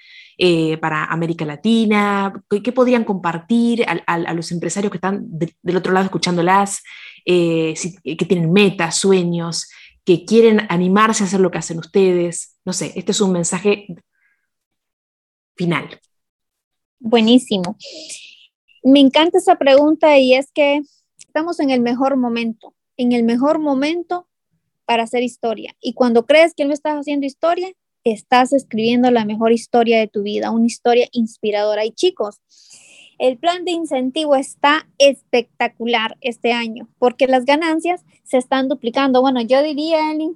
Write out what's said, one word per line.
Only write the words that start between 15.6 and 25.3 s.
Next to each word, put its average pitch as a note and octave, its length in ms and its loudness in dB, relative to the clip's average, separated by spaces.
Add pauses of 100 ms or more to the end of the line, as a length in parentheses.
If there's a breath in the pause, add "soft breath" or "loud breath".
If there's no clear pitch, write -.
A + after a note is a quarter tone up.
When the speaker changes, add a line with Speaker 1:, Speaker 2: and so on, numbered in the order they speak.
Speaker 2:
Buenísimo. A3 800 2 (1080 loud breath)
Me C4+ 180 6
encanta D4+ 360 4
esa F4 200 2
pregunta D4 640 4
y B3+ 160 4
es C#4 180 0
que C#4+ 280 2 (380)
estamos E4 420 -6
en C#4+ 80 0
el B3+ 120 2
mejor B3 360 0
momento, A#3 580 -4 (220)
en B3 160 0
el A#3+ 120 2
mejor B3+ 340 2
momento D#4 680 -4 (600)
para A3+ 180 0
hacer A#3+ 180 -4
historia. A3+ 580 -8